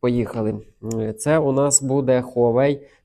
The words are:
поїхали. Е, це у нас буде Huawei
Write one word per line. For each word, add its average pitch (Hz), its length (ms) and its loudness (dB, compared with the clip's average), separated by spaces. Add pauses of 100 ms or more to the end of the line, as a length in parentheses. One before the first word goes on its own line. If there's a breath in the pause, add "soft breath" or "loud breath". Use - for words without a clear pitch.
поїхали. 110 600 -2 (340)
Е, 110 180 -4
це 147 260 0
у 139 140 0
нас 139 300 2
буде 131 380 0
Huawei 127 600 0 (240 loud breath)